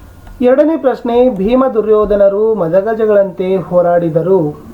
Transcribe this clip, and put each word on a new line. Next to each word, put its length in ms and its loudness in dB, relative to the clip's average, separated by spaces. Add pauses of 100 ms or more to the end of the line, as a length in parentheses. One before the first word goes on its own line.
(400)
ಎರಡನೇ 360 2
ಪ್ರಶ್ನೆ, 520 -2
"ಭೀಮ 360 0 (100)
ದುರ್ಯೋಧನರು 800 0
ಮದಗಜಗಳಂತೆ 1040 0
ಹೋರಾಡಿದರು." 1040 0 (120)